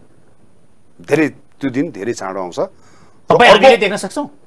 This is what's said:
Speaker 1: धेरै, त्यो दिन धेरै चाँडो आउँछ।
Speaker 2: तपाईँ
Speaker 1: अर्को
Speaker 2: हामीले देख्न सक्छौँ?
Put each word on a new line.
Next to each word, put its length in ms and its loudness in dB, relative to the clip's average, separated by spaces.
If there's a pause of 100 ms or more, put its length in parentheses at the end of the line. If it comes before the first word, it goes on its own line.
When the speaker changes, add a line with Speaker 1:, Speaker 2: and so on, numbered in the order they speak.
(1000)
Speaker 1:
धेरै, 280 0
त्यो 420 -12
दिन 200 -4
धेरै 220 -8
चाँडो 280 -10
आउँछ। 200 -10
Speaker 2:
तपाईँ 880 -2
Speaker 1:
अर्को 140 4
Speaker 2:
हामीले 120 8
देख्न 200 -2
सक्छौँ? 340 -8 (160)